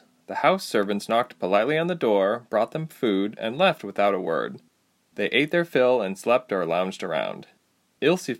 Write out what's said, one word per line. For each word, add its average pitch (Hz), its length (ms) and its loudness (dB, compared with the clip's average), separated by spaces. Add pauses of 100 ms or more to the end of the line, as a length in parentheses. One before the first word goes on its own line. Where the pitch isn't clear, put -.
(280)
The 95 80 -10
house 180 280 2
servants 101 460 -2
knocked 117 300 0
politely 110 380 2
on 165 100 -2
the 185 60 -2
door, 113 560 0
brought 113 220 0
them 160 160 -6
food, 104 500 -2
and 113 200 -6
left 185 260 2
without 101 300 0
a 92 60 -2
word. 80 420 -4 (540)
They 104 100 -2
ate 139 260 0
their 170 140 0
fill 127 360 2
and 95 160 -4
slept 120 360 0
or 90 120 0
lounged 90 380 -2
around. 67 440 -4 (520)
Ilse 165 300 2 (100)